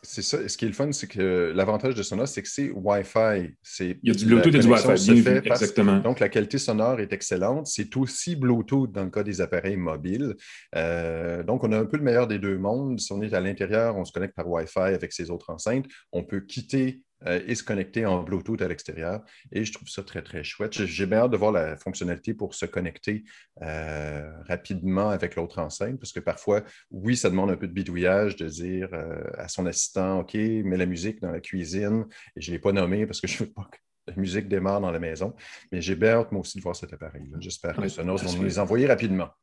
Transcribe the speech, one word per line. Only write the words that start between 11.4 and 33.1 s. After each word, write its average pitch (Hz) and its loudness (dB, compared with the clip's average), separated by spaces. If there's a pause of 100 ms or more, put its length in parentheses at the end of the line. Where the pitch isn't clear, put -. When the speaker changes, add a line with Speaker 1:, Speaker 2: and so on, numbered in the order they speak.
Speaker 1:
donc, 120 0
on 110 2
a 110 2
un 110 2
peu 151 -2
le 151 -2
meilleur 120 4
des 107 -2
deux 98 -2
mondes. 120 -2
Si - -8
on 101 -4
est 107 -2
à 90 2
l'intérieur, 101 0
on 87 -4
se - -18
connecte 95 -6
par 85 -6
Wi-Fi 82 -2
avec 92 0
ses 85 -8
autres 85 -10
enceintes. 117 -2 (280)
On 87 -4
peut 98 -6
quitter 131 -4 (240)
euh, 87 0
et 120 -2
se - -8
connecter 107 -2
en 90 2
Bluetooth 95 -4
à 92 0
l'extérieur. 82 -6 (300)
Et 110 -2
je - -8
trouve - -16
ça 98 -10
très, - -10
très - -10
chouette. 104 -6
J'ai, 101 -2
j'ai 85 -2
bien 107 4
hâte 123 4
de 107 2
voir 104 4
la 78 0
fonctionnalité 90 -6
pour 101 -6
se - -4
connecter, 95 -6 (380)
euh, 78 -6 (180)
rapidement 95 0
avec 90 -2
l'autre 87 -6
enceinte, 101 -6
parce - -14
que - -10
parfois, - 0 (300)
oui, 107 0
ça - 2
demande 95 2
un 87 -2
peu 98 -6
de 85 -8
bidouillage 92 2
de 82 -6
dire, 90 -6
euh, 80 -8 (220)
à - -10
son 92 -4
assistant, « 92 0
OK, 90 -8
mets 107 0
la 92 2
musique 90 -4
dans 87 -6
la 85 -6
cuisine », 101 -2 (320)
et - -10
je 85 -8
l'ai 85 -4
pas 98 4
nommé 98 2
parce 107 -8